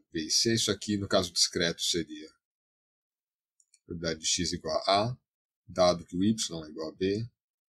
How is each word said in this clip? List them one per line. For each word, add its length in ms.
B 140
e 60
C. 220
Isso 180
aqui, 260
no 100
caso 240
discreto, 500
seria 480
a 1600
probabilidade 340
de 60
x 260
igual 240
a 200
A, 120
dado 400
que 120
o 60
y 420
é 40
igual 200
a 40
B 360